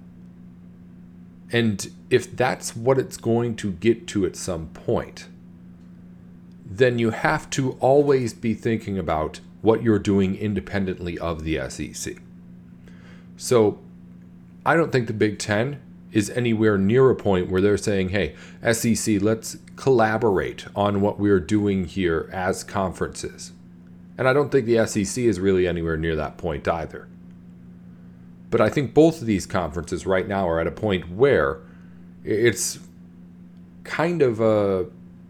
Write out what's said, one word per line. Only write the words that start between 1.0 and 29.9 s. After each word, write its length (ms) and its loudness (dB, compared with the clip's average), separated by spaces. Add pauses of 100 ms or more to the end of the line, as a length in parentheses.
And 380 0 (200)
if 240 0
that's 400 -2
what 240 0
it's 200 -4
going 400 -2
to 160 -6
get 340 0
to 180 -2
at 120 -4
some 300 -6
point, 600 -6 (1400)
then 340 2
you 100 2
have 400 -2
to 320 -2
always 520 4
be 200 -2
thinking 440 -4
about 440 -2 (200)
what 220 4
you're 160 4
doing 360 2
independently 840 -4
of 240 -6
the 140 -2
S 240 -8
E 100 -8
C. 240 -10 (1200)
So 440 2 (840)
I 120 4
don't 160 0
think 140 0
the 60 -6
Big 240 0
Ten 440 -2 (300)
is 180 0
anywhere 480 2
near 320 6
a 60 4
point 340 0
where 100 2
they're 160 4
saying, 340 0
"Hey, 260 -2 (260)
S 240 0
E 80 4
C, 240 0
let's 400 -2 (180)
collaborate 1000 2
on 260 0
what 160 0
we're 220 4
doing 460 0
here 460 -2
as 320 -4
conferences." 880 -6 (640)
And 120 -2
I 60 4
don't 180 0
think 160 2
the 100 4
S 180 0
E 100 0
C 200 -4
is 140 2
really 280 2
anywhere 300 -2
near 180 -2
that 220 -6
point 300 -6
either. 400 -4 (1400)
But 100 4
I 80 4
think 240 -2
both 280 6
of 40 -8
these 220 0
conferences 580 -6